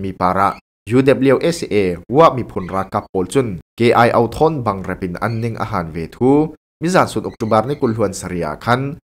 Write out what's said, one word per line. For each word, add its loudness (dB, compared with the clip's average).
mi -6
para. 0
U 4
W 4
S -2
A 0
wa 8
mi -4
phun -8
ra -4
ka 0
pol 0
chun. 0
K 0
I 6
O 2
thon 0
bang -4
repin -6
an -4
ning -6
a -4
han -4
ve -6
thu. 2
Mi -2
zan 4
sun -6
October 0
ni -2
kul 0
huan 0
saria -6
khan. -2